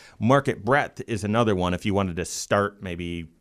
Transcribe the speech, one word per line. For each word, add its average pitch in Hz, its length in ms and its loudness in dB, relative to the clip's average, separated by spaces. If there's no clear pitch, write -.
Market 127 480 2
breadth 131 400 0
is 107 180 -4
another 110 320 2
one 90 160 0
if 87 140 -4
you 101 80 0
wanted 95 220 0
to 87 100 -4
start - 560 -2
maybe 85 460 -8